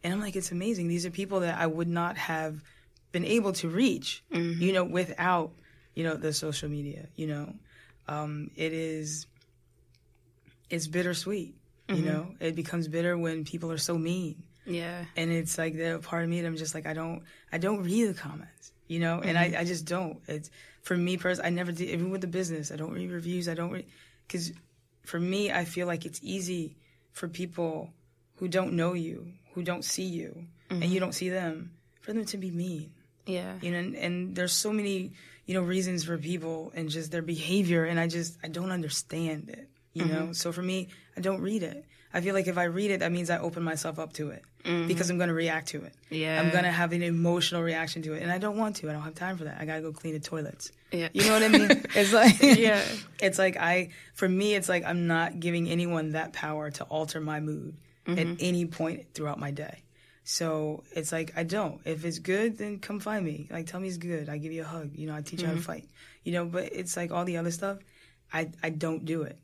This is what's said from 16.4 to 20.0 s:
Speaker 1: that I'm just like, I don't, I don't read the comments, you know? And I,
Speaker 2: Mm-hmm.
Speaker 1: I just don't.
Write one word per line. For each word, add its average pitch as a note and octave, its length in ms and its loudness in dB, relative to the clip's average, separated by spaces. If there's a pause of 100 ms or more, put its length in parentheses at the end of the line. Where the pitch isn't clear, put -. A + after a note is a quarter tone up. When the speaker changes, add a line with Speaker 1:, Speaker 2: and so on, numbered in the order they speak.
Speaker 1:
that E3+ 60 -2
I'm E3 100 -4
just D#3 180 -6
like, D#3+ 100 -6
I D#3 80 -4
don't, E3 300 -6 (300)
I E3 60 -2
don't G3 240 0
read G#3 260 4
the F#3 40 -2
comments, - 580 -12 (160)
you E3 120 -2
know? E3+ 240 0
And E3+ 140 2
I, F3 120 6
Speaker 2:
Mm-hmm. E3+ 120 0
Speaker 1:
I - 20 0
just E3+ 220 -2
don't. E3+ 420 -4